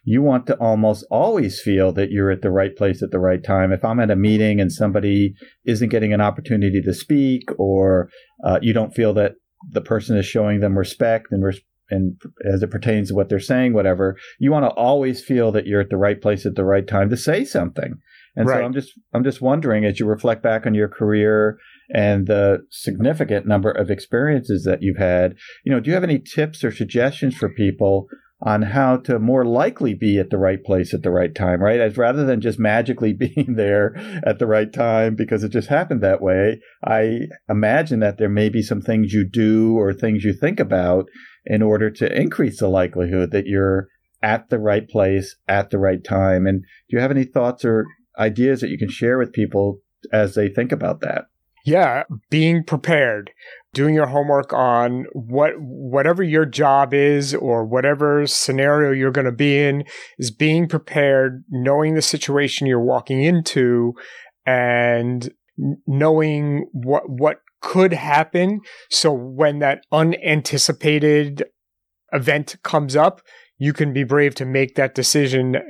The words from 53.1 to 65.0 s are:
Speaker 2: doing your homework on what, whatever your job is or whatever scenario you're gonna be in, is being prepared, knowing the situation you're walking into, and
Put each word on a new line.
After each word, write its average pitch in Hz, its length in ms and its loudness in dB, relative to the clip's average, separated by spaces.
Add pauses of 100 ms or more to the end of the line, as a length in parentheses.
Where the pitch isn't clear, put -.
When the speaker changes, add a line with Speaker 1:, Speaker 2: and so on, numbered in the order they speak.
Speaker 2:
doing 147 220 2
your 151 120 2
homework 143 460 0
on 123 600 0
what, 135 440 0
whatever 139 640 -2
your 160 220 2
job 139 480 2
is 143 420 2
or 117 300 -2
whatever 143 640 0
scenario 143 640 2
you're 135 180 0
gonna 131 220 0
be 139 260 2
in, 143 240 0 (360)
is 123 120 -6
being 156 380 2
prepared, 135 800 0
knowing 143 460 0
the 156 80 0
situation 143 640 -2
you're 127 120 2
walking 127 440 0
into, 123 720 0 (500)
and 120 840 0 (280)